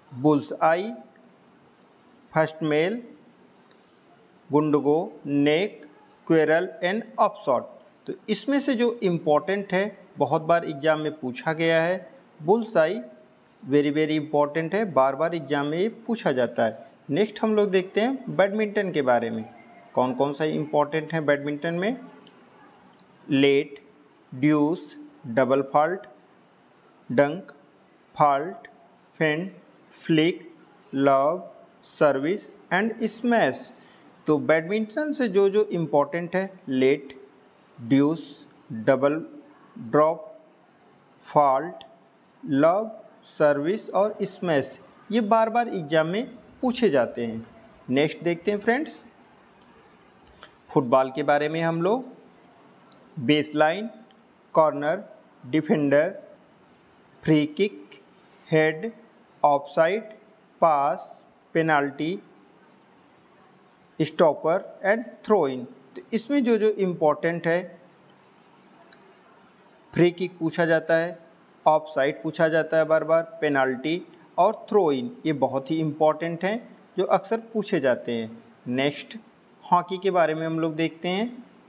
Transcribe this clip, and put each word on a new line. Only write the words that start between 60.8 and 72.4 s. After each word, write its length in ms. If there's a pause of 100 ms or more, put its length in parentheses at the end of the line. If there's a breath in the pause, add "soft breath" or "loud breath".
पेनल्टी, 640 (1800)
स्टॉपर 600 (240)
and 180 (220)
throw 220
in। 120 (360)
तो 60 (100)
इसमें 320
जो 140
जो 120
इंपॉर्टेंट 760
है, 140 (2250)
free 160
kick 280
पूछा 260
जाता 300
है, 240 (480)
offside 560
पूछा 260